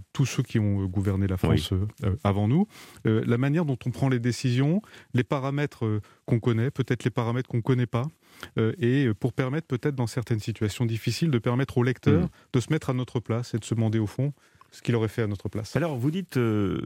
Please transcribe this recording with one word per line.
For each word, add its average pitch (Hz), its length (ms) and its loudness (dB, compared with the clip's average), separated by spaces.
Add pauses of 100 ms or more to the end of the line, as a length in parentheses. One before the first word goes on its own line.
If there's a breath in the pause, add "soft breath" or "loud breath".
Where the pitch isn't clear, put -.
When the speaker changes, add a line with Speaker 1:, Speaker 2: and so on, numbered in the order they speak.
(120)
Speaker 1:
tous 139 140 0
ceux - 180 -2
qui - 160 -2
ont, 101 240 2
euh, 95 40 0
gouverné 98 400 0
la 92 100 -2
France, 78 340 2
Speaker 2:
Oui. 95 60 2 (260)
Speaker 1:
euh, 104 60 0
euh, 95 60 0 (100)
avant 101 240 2
nous. 175 180 4 (400 loud breath)
Euh, 110 180 4
la 120 120 2
manière 143 260 2
dont 139 220 -2
on 127 60 0
prend 135 180 0
les 127 100 2
décisions, 127 640 0 (320 loud breath)
les 123 100 4
paramètres, 139 600 -2
euh, 107 160 0 (240 soft breath)
qu'on 117 160 0
connaît, 117 280 0
peut-être - 360 -2
les 120 60 0
paramètres 120 380 -2
qu'on 120 120 -2
connaît 123 240 2
pas, 123 220 -2 (500 loud breath)
euh, 110 200 2
et, 131 280 2
euh, 110 80 2
pour 120 180 -2
permettre 139 360 -4
peut-être 139 280 -2
dans 127 120 -2
certaines - 340 -4
situations 110 440 -2
difficiles 113 460 -2
de 120 80 2
permettre 123 380 -2
au 120 60 6
lecteur 110 400 4
Speaker 2:
Hmm. 87 60 -2 (220 soft breath)
Speaker 1:
de 127 80 2
se 131 140 0
mettre 156 160 0
à 131 40 0
notre 123 280 -4
place 117 320 -4
et 120 40 0
de 107 60 -8
se - 100 -6
demander 110 260 2
au 107 80 0
fond 139 260 -2 (380 soft breath)
ce - 100 -20
qu'il 120 140 0
aurait 113 120 2
fait 117 140 -4
à 107 60 0
notre 101 220 -6
place. - 260 -6
Speaker 2:
Alors, 147 200 0
vous 123 140 0
dites, 180 280 -4
euh, 107 480 2